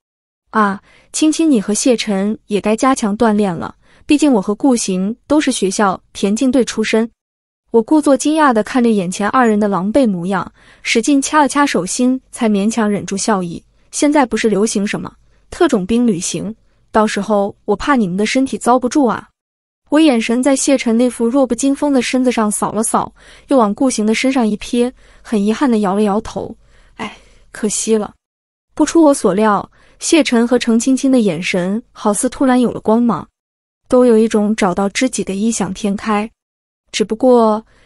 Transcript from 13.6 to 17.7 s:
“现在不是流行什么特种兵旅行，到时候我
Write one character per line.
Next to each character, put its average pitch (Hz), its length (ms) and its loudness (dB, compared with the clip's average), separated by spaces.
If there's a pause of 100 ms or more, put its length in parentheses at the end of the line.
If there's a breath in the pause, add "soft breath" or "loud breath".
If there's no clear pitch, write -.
“现 294 200 0
在 294 140 4
不 226 100 -6
是 220 140 0
流 202 160 0
行 208 200 -2
什 208 140 -6
么 175 100 -12 (400)
特 349 200 2
种 190 160 0
兵 233 200 0
旅 196 140 0
行， 180 340 -8 (380)
到 214 160 2
时 208 140 -4
候 202 420 -2
我 208 100 -2